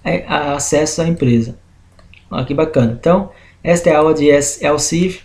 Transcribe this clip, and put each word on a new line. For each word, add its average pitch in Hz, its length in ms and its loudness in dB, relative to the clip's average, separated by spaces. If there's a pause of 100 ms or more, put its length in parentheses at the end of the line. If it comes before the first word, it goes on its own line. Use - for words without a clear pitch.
é, 135 240 -4
a 147 280 -2
acesso 151 460 -2
à 160 60 0
empresa. 120 500 0 (720)
Ó, - 140 -6
que 139 100 -6
bacana. 131 460 0
Então, 190 320 0 (320)
esta 170 260 2
é 151 60 4
a 151 40 4
aula 156 140 4
de 143 120 0
else, 143 380 2
else 151 420 0
if 180 200 -6